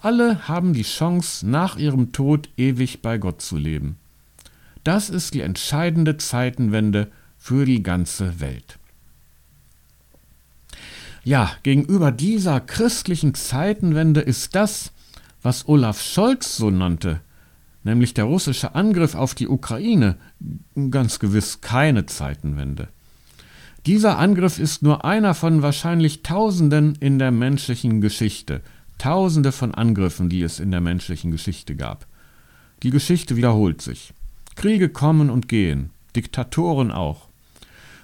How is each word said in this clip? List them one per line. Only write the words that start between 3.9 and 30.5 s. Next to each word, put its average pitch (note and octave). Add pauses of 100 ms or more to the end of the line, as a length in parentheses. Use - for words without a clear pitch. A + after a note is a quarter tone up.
Das G3+
ist F3
die C3+
entscheidende D#3
Zeitenwende A2 (260)
für C3+
die B2+
ganze F2+
Welt. C2+ (2500)
Ja, A#2+ (100)
gegenüber C#3+
dieser E3+
christlichen F3+
Zeitenwende D#3+
ist -
das, G#3 (500)
was -
Olaf B2+
Scholz -
so A2
nannte, F2 (640)
nämlich A#2
der G#2+
russische C3+
Angriff F3
auf B2+
die -
Ukraine, B2+ (720)
ganz B2+
gewiss G#2
keine B2
Zeitenwende. C#2+ (960)
Dieser G#3
Angriff F#3
ist -
nur D3
einer G3+
von D#3+
wahrscheinlich D#3
Tausenden D#3
in C#3
der C3
menschlichen B2
Geschichte. G#2 (340)
Tausende D#3+
von A#2+
Angriffen, F#2
die F2+
es E2